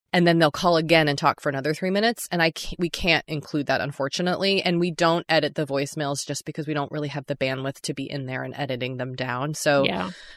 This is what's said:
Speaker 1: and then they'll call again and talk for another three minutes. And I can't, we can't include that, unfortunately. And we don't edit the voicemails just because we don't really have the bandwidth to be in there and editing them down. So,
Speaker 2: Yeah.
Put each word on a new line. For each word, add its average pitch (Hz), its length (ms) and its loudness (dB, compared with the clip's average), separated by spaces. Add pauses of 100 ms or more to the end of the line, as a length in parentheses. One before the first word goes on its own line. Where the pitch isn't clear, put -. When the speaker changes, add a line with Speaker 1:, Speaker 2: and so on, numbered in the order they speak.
(140)
Speaker 1:
and 175 120 4
then 170 140 6
they'll 156 120 6
call 175 260 4
again 160 300 4
and 143 100 2
talk - 240 2
for 151 80 -2
another 135 240 0
three 185 160 -4
minutes. 214 420 0
And 175 100 0
I 165 100 4
can't, - 280 -8
we 175 100 0
can't 165 380 2
include 147 400 -4
that, 135 140 2
unfortunately. 180 800 -2
And 175 180 0
we 180 120 0
don't 170 360 2
edit 151 280 2
the 156 100 -2
voicemails 139 600 -4
just - 200 -6
because 151 220 -8
we 156 60 -2
don't 147 180 -4
really 147 180 -4
have 139 160 -8
the 143 100 -4
bandwidth 131 460 -4
to 156 120 -4
be 135 160 -8
in 135 160 -6
there 131 180 -6
and 131 140 -10
editing 131 400 -4
them 127 180 -6
down. 127 380 -4
So, 143 300 2
Speaker 2:
Yeah. - 280 -2 (260)